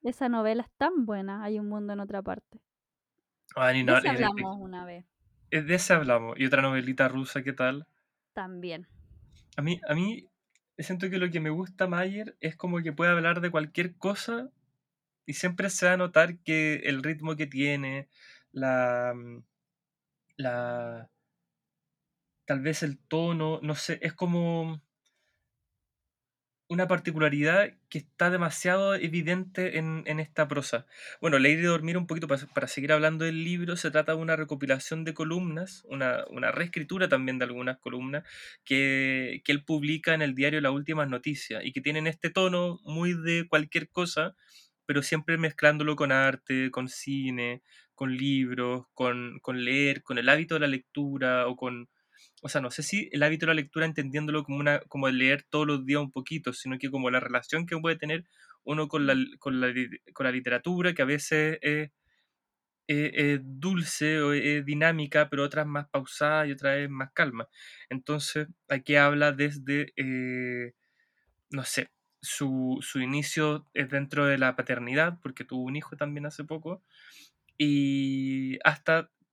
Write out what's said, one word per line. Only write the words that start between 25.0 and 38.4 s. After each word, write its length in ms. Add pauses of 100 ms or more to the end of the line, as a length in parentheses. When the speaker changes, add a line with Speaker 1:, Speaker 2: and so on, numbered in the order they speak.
Speaker 2:
una 180
particularidad 840 (160)
que 100
está 320
demasiado 640
evidente 840
en, 280
en 140
esta 260
prosa. 400 (340)
Bueno, 200
Leer 180
y 40
Dormir, 360
un 80
poquito 220
pa-, 100 (160)
para 140
seguir 240
hablando 320
del 180
libro, 340
se 140
trata 240
de 40
una 180
recopilación 640
de 100
columnas, 760
una, 420
una 220
reescritura 560
también 320
de 60
algunas 320
columnas 440 (420)